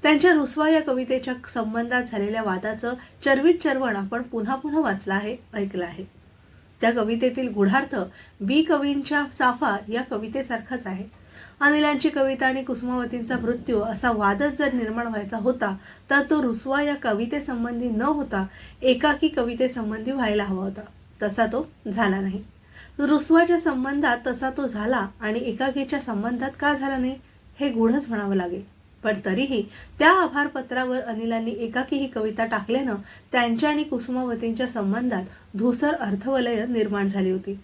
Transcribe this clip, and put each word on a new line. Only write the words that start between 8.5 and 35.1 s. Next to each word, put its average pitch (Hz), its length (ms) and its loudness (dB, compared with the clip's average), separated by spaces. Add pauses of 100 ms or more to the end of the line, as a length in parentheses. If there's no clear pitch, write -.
कवींच्या 285 680 2
साफा 254 460 0 (120)
या 233 120 -2
कवितेसारखाच 240 840 -6
आहे. 190 180 -8 (540)
अनिलांची 294 500 4
कविता 269 380 0
आणि 262 160 0
कुसुमावतींचा 247 760 -4
मृत्यू 240 420 0
असा 226 320 0
वादच 214 460 2
जर 285 160 2
निर्माण 233 340 -2
व्हायचा 214 300 -6
होता, 214 400 0 (320)
तर 277 200 4
तो 302 120 4
रुसवा 262 400 0
या 294 200 0
कवितेसंबंधी 240 880 -2
न 220 120 0
होता 262 440 0 (360)
एकाकी 285 460 4
कवितेसंबंधी 240 840 -2
व्हायला 214 320 0
हवा 190 200 -4
होता. 196 180 -6 (400)
तसा 208 240 2
तो 240 260 -4 (200)
झाला 196 280 2
नाही. 196 240 -4 (560)
रुसवाच्या 320 600 4
संबंधात 269 580 0 (100)
तसा 254 220 -2
तो 269 180 -4
झाला 214 400 -2 (140)
आणि 220 180 -2
एकाकीच्या 262 600 -2
संबंधात 240 600 -4
का 294 140 2
झाला 269 240 -2
नाही, 254 180 -2 (440)
हे 277 100 0
गूढच 233 380 2
म्हणावं 208 280 -2
लागेल. 180 280 -2 (400)
पण 214 100 2 (120)
तरीही 220 400 0 (340)
त्या 302 120 8
आभारपत्रावर 254 920 0
अनिलांनी 226 500 -4
एकाकी 240 460 -4
ही 269 100 -2
कविता 220 380 -2
टाकल्यानं 226 500 -2 (360)
त्यांच्या 233 380 2
आणि 294 140 2
कुसुमावतींच्या 247 840 -4
संबंधात 214 560 -2 (340)